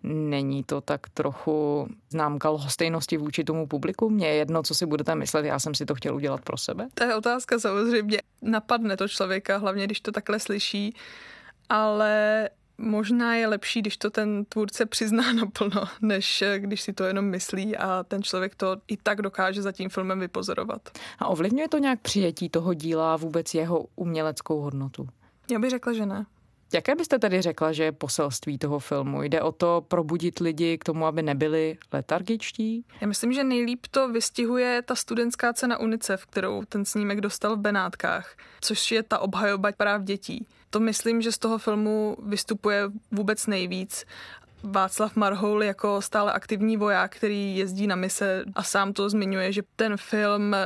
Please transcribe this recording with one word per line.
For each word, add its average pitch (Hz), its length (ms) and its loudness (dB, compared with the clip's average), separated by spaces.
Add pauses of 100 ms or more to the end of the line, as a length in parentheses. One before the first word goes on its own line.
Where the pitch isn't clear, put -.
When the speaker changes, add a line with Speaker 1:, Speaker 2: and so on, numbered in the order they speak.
Speaker 1:
není 139 600 -2
to 143 160 -4
tak - 280 -4
trochu 147 760 0 (240)
známka 151 400 0
lhostejnosti 156 680 0
vůči 151 280 -2
tomu 160 220 -2
publiku? 151 440 0
Mně 196 180 4
je 151 60 4
jedno, 156 280 2
co - 120 -2
si 175 120 0
budete 151 280 0
myslet, 151 300 0
já 139 140 0
jsem 147 160 -2
si 147 120 -2
to 147 80 -2
chtěl 131 220 -4
udělat 139 240 -2
pro - 160 -6
sebe. 185 380 -6
Speaker 2:
To - 100 2
je 240 100 2
otázka 240 440 0
samozřejmě. 214 600 2 (240)
Napadne 220 540 0
to 196 120 0
člověka, 196 480 0
hlavně 196 280 0
když 202 160 -4
to 208 120 -6
takhle 214 280 -2
slyší, 202 540 -2 (720)
ale 214 800 4 (300)
možná 226 560 2
je 226 120 4
lepší, 214 340 0
když 208 160 -2
to 208 140 -2
ten 208 340 0
tvůrce 214 420 -2
přizná 226 460 2
<laughs> - 0 -
naplno, 208 500 0 (180)
než 196 440 2 (140)
když 202 220 -4
si 202 120 -6
to 196 120 -2
jenom 196 200 2
myslí 196 520 -2
a 185 320 0
ten 202 140 -2
člověk 185 320 -2
to 190 220 0 (120)
i 214 80 -2
tak 208 260 0
dokáže 190 400 0
za 196 100 -2
tím 190 160 -6
filmem 190 320 -2
vypozorovat. 185 680 -4 (300)
Speaker 1:
A - 100 -2
ovlivňuje 208 400 2
to 311 100 2
nějak 269 220 2
přijetí 175 480 0
toho 165 260 0
díla 160 400 2
a - 20 2
vůbec 165 380 -2
jeho 165 320 2 (100)
uměleckou 156 640 -2
hodnotu? 139 480 -6 (440)
Speaker 2:
Já 226 60 2
bych 254 120 2
řekla, 247 220 -2
že 220 140 -2
ne. 202 200 -4 (480)
Speaker 1:
Jaké 214 200 2
byste 302 240 2
tedy 185 240 4
řekla, 160 300 2
že 156 120 2
je 156 80 2
poselství 147 680 -2
toho 143 200 0
filmu? 139 440 -2
Jde 147 200 2
o 156 100 2
to 170 360 2
probudit 170 500 0
lidi 165 400 0
k - 60 -14
tomu, 160 220 0
aby 160 160 0
nebyli 156 560 2 (140)
letargičtí? 220 920 -2 (160)
Speaker 2:
Já 208 60 -2
myslím, 226 260 0
že 277 120 0
nejlíp 247 460 0
to 269 180 2
vystihuje 240 720 0
ta 247 120 -4
studentská 240 580 0
cena 247 280 0
unicef, 220 460 -2
kterou 202 380 -2
ten - 200 -2
snímek 208 360 0
dostal 208 360 0
v 208 40 -2
Benátkách, 185 760 0 (240)
což - 320 0
je 226 100 2
ta 220 160 0
obhajoba 202 580 2
práv 208 260 2
dětí. 202 440 -6 (240)
To 214 100 2
myslím, 226 420 2
že 226 100 0
z - 60 -4
toho 226 200 0
filmu 214 580 0 (100)
vystupuje 202 640 0 (200)
vůbec 214 360 0
nejvíc. 185 580 -2 (580)
Václav 196 540 0
Marhoul 208 460 2
jako 202 400 0
stále 208 300 0
aktivní 220 440 0
voják, 196 400 2
který 202 400 0
jezdí 190 300 0
na 190 100 2
mise 190 480 0 (100)
a 202 80 -2
sám 196 300 0
to 202 180 0
zmiňuje, 196 420 0
že 196 100 -2 (140)
ten 220 200 2
film 208 680 0